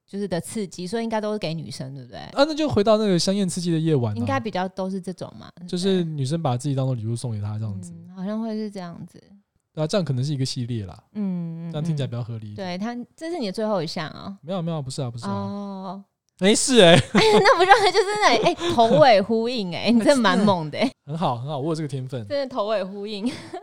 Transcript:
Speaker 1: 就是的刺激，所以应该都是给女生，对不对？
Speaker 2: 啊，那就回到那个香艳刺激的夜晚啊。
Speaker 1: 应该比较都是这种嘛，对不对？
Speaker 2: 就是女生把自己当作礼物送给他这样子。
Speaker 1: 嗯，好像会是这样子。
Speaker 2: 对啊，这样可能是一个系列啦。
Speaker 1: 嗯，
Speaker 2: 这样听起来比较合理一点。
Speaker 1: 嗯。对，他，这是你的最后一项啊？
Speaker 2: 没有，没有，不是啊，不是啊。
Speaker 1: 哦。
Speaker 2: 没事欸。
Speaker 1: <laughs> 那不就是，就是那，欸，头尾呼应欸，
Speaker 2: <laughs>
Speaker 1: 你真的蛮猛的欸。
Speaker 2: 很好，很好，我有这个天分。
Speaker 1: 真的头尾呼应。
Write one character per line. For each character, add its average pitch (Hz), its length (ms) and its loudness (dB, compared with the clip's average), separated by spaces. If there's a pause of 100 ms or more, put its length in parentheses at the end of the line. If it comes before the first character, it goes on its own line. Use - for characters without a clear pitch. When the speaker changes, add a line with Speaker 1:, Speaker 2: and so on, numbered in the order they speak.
Speaker 1:
就 196 140 -10
是 202 80 -4
的 175 140 -4
刺 214 260 -8
激， 175 180 -12
所 208 140 -6
以 233 60 -4
应 226 40 -6
该 220 120 -2
都 214 100 -4
是 214 80 -6
给 165 140 -4
女 160 180 -10
生， 135 240 -12
对 131 80 -16
不 123 80 -20
对？ 87 80 -16
Speaker 2:
啊， - 260 0
那 320 80 -4
就 302 140 -2
回 214 160 2
到 214 140 6
那 214 100 2
个 185 100 4
香 190 160 0
艳 196 140 0
刺 175 140 -4
激 175 100 -2
的 160 80 2
夜 160 160 2
晚 113 180 0
啊。 104 40 -4
Speaker 1:
应 240 80 -2
该 269 120 0
比 226 140 -4
较 185 160 -2
都 190 220 -6
是 190 100 -6
这 180 140 -8
种 - 260 -12
嘛， - 160 -20
对 175 80 -18
不 - 20 -16
对？ - 40 -16
Speaker 2:
就 180 80 -4
是 185 260 2
女 156 220 -2
生 165 180 -2
把 127 140 2
自 131 100 -4
己 139 80 0
当 131 100 0
作 131 80 0
礼 113 120 -4
物 117 100 -2
送 117 160 -6
给 107 80 -6
他 104 180 -6
这 110 60 -6
样 98 180 -6
子。 170 120 -14
Speaker 1:
嗯， 170 240 -18
好 185 80 -8
像 214 160 -4
会 226 120 -6
是 214 160 -6
这 202 120 -12
样 170 240 -14
子。 - 180 -20 (520)
Speaker 2:
对 156 80 -2
啊， 160 40 0
这 214 100 0
样 180 80 2
可 143 80 -2
能 123 100 0
是 151 120 -2
一 - 20 -4
个 131 80 0
系 123 220 -6
列 113 180 -4
啦。 - 180 -18 (100)
Speaker 1:
嗯， 180 580 -6
Speaker 2:
这 156 60 -8
样 151 60 -4
听 160 140 -2
起 139 60 -2
来 123 40 -4
比 113 40 -8
较 120 120 -6
合 113 140 -8
理 107 140 -12
一 104 40 -14
点。 190 80 -8
Speaker 1:
嗯。 180 140 -6
对， - 0 -
他， 233 180 -6 (200)
这 330 160 -10
是 349 80 -6
你 233 80 -4
的 185 40 -4
最 214 140 -4
后 208 160 0
一 156 60 -4
项 165 220 -8
啊？ 196 340 -14
Speaker 2:
没 156 100 -8
有， 190 80 -4
没 165 80 -4
有， 160 100 -4
不 131 120 -8
是 156 100 -6
啊， 123 80 -4
不 117 80 -12
是 117 80 -12
啊。 202 60 -4
Speaker 1:
哦。 196 720 -8 (340)
Speaker 2:
没 196 160 4
事 254 260 4
欸。 170 140 10
Speaker 1:
<laughs> 151 200 6
那 415 440 6
不 370 80 6
就 370 60 6 (120)
是， 370 80 4
就 370 60 2
是 403 80 4 (160)
那， 302 220 6
欸， - 120 2 (200)
头 240 240 6
尾 247 200 8
呼 226 300 0
应 208 260 -4
欸， 113 140 0
Speaker 2:
<laughs> 233 40 6
Speaker 1:
你 240 40 6
真 214 120 4
的 294 60 6
蛮 196 220 4
猛 190 320 2
的 123 80 -8
欸。 240 140 0 (160)
Speaker 2:
很 147 100 -6
好， 143 220 0
很 127 80 -8
好， 151 100 -4
我 139 120 -4
有 160 60 -2
这 160 60 -6
个 151 60 -4
天 131 200 -8
分。 123 200 -8
Speaker 1:
真 285 100 -4
的 277 100 -4
头 247 200 -4
尾 214 160 -2
呼 202 240 -10
应。 214 200 -6 (360)